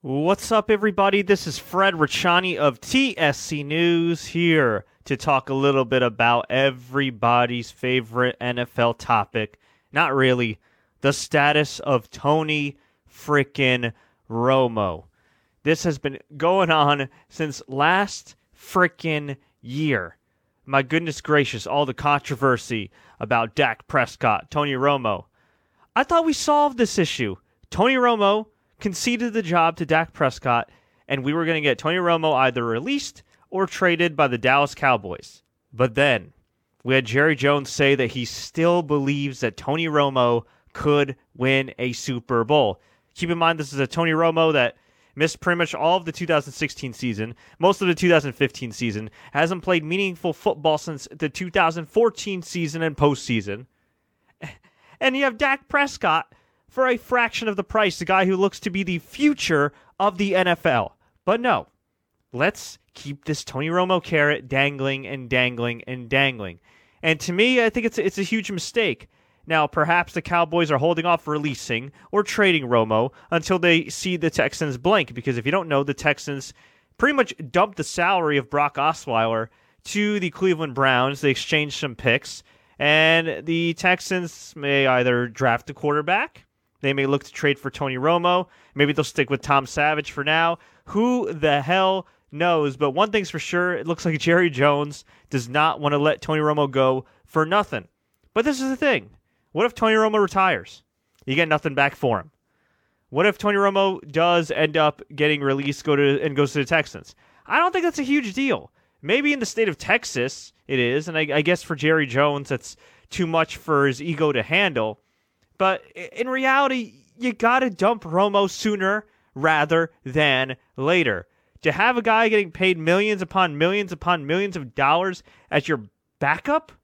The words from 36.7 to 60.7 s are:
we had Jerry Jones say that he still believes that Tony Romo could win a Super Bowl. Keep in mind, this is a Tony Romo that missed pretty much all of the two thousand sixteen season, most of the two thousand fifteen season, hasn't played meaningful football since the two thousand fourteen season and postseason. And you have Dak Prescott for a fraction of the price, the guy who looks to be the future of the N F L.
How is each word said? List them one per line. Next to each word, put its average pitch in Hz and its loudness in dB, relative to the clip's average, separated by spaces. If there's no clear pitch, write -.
we 127 0
had 131 2
Jerry 139 2
Jones 143 0
say 139 2
that 127 0
he 123 -6
still 170 0
believes 143 -2
that 110 -4
Tony 160 -4
Romo 131 2
could 143 0
win 131 0
a 123 -4
Super 120 -4
Bowl. 113 2
Keep 170 -6
in 170 -2
mind, 165 0
this 139 -8
is 139 -4
a 131 2
Tony 165 -2
Romo 160 2
that 123 0
missed 156 -2
pretty 175 0
much 170 -2
all 170 2
of 165 -6
the 160 -8
two 180 -8
thousand 151 -2
sixteen 139 -8
season, 113 -6
most 185 2
of 185 2
the 170 2
two 180 0
thousand 143 4
fifteen 127 -4
season, 110 -6
hasn't 165 -2
played 170 0
meaningful 180 -4
football 151 -2
since 156 -10
the 156 -6
two 180 -10
thousand 165 -2
fourteen 214 -2
season 165 -6
and 160 -4
postseason. 120 -2
And 262 0
you 277 2
have 247 0
Dak 269 -2
Prescott 202 0
for 262 0
a 247 2
fraction 233 -2
of 202 -2
the 196 -4
price, 208 0
the 175 -8
guy 185 2
who 190 2
looks 190 0
to 202 -4
be 190 -4
the 170 -4
future 170 0
of 190 0
the 196 0
N 180 4
F 175 0
L. 120 0